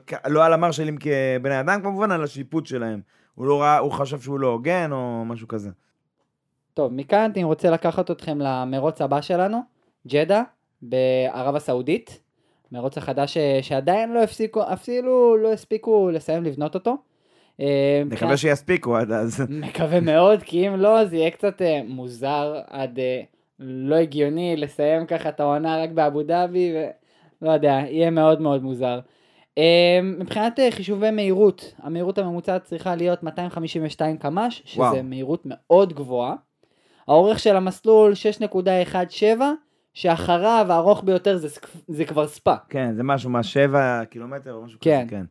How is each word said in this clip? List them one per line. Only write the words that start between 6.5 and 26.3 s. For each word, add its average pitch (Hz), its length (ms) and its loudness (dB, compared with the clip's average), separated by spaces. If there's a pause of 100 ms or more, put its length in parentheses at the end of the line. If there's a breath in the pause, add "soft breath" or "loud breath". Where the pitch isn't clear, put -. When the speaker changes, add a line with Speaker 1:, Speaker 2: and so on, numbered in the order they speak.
Speaker 2:
טוב, 131 200 -2
מכאן 202 420 0
אני 185 80 -2
רוצה 160 260 0
לקחת 170 420 -2
אתכם 151 300 -8
למרוץ 135 600 -4
הבא 139 200 0
שלנו, 190 360 -2 (500)
ג'דה, 160 360 2 (380)
בערב 127 760 0
הסעודית. 143 640 -4 (520)
מרוץ 127 260 -8
החדש 139 360 -4
ש-, 139 340 0
שעדיין 180 460 0
לא 233 100 2
הפסיקו, 220 400 -2
אפילו 240 760 2
לא 220 160 2
הספיקו 214 600 0
לסיים 160 300 -4
לבנות 151 320 -4
אותו. 233 220 -2 (640)
אה, 143 460 2
Speaker 1:
נקווה - 0 -
Speaker 2:
מבחינת 135 320 0
Speaker 1:
שיספיקו 143 600 0
עד 110 140 -2
אז. 113 380 -2
Speaker 2:
מקווה 151 500 -2
מאוד, 170 440 6
כי 175 240 0
אם 196 80 -4
לא, 214 300 4
זה 165 120 -4
יהיה 160 140 2
קצת, 190 300 -4
אה, 156 260 0
מוזר 135 800 -6
עד, 131 320 -8
אה, 127 220 -2 (380)
לא 131 360 -4
הגיוני 160 600 -2
לסיים 151 480 -2
ככה 160 240 -6
את 151 100 -6
העונה 156 440 -2
רק 160 60 -6
באבו 151 340 0
דאבי, 175 520 0